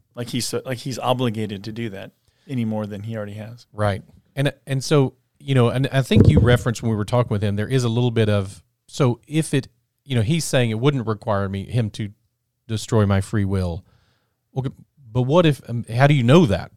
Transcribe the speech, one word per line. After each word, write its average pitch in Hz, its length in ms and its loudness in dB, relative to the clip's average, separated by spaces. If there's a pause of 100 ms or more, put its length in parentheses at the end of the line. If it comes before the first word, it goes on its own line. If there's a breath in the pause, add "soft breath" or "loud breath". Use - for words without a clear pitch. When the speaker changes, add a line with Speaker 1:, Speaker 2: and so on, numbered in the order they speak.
(160)
Speaker 1:
Like 120 140 -10
he's 120 180 -4
so, 120 180 -6
like 127 140 -8
he's 123 200 -10
obligated 110 640 -4
to 113 80 -10
do 113 180 -8
that 98 220 -16 (340)
any 127 180 -4
more 107 220 -4
than 101 160 -12
he 113 140 -10
already 104 180 -10
has. 110 380 -18
Speaker 2:
Right. 104 300 -2 (340)
And, 139 160 -2 (140)
and 135 160 -4
so, 135 320 2 (240)
you 139 160 -4
know, 120 160 4
and 131 220 0
I 135 100 2
think - 260 6
you - 100 6
referenced 120 440 2
when 117 80 -2
we 110 60 0
were 104 80 -2
talking 123 260 0
with 104 120 -2
him, 101 140 -2
there 107 120 -4
is 131 160 0
a 120 40 0
little 120 220 0
bit 113 180 2
of, 98 340 -2 (240)
so 120 400 0
if 151 260 -2
it, 135 160 -2 (360)
you 139 100 -6
know, 117 80 2
he's 147 220 0
saying 123 260 0
it 107 80 -2
wouldn't 131 280 0
require 101 420 -2
me, 98 160 -6
him 107 260 -2
to 104 200 -10 (560)
destroy 110 400 0
my 98 140 2
free 101 240 -2
will. 95 400 -4 (720)
Okay, 135 140 -6 (420)
but 127 100 -2
what 156 240 2
if, 143 220 2
um, 117 240 -6
how 127 140 2
do 147 80 4
you 135 80 2
know 160 240 6
that? 95 300 -2